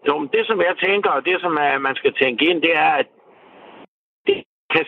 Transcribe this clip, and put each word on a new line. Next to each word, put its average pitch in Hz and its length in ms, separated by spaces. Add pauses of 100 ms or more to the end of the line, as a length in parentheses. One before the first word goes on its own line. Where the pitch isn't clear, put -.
Jo, 143 120
men 147 160
det, 220 140
som 214 180
jeg 180 80 (120)
tænker, 196 300
og 131 120
det, 185 140
som, 170 100 (120)
øh, 139 220
man 135 80
skal - 260
tænke 127 280
ind, 170 120
det 165 140
er, 156 160 (100)
at - 60 (1200)
det, 196 100 (380)
kan 160 120